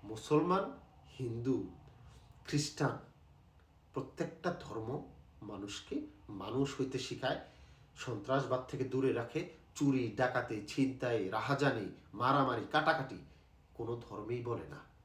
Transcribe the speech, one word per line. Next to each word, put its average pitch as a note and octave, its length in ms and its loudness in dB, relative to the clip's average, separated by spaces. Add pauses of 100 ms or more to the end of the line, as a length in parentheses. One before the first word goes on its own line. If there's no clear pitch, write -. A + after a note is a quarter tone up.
মুসলমান, E3+ 760 2 (400)
হিন্দু, A#2 500 0 (760)
খ্রিস্টান, C#3+ 500 0 (960)
প্রত্যেকটা - 640 -4
ধর্ম A2+ 520 -6 (300)
মানুষকে G#2 600 -6 (280)
মানুষ A2 520 -2
হইতে B2+ 180 0
শিখায়, C3 400 -2 (560)
সন্ত্রাসবাদ B2+ 720 0
থেকে C3 160 -4
দূরে B2+ 300 2
রাখে। D#3 360 -2 (260)
চুরি, C3 400 4
ডাকাতি, B2 520 0
ছিনতাই, B2 600 2
রাহাজানি, A2+ 640 2 (220)
মারামারি, B2 580 4
কাটাকাটি D#3 460 2 (560)
কোনো A#2 360 -4
ধর্মেই A2+ 340 -4
বলে A#2 260 -4
না। - 240 -16 (100)